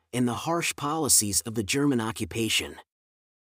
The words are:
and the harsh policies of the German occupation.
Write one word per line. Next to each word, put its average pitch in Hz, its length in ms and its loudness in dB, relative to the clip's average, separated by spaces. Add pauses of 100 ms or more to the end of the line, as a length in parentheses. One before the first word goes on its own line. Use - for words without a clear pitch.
(120)
and 123 160 2
the 120 60 0
harsh 160 420 -2
policies 143 680 2
of 113 140 -8
the 117 80 0
German 139 380 2
occupation. 110 720 -2 (840)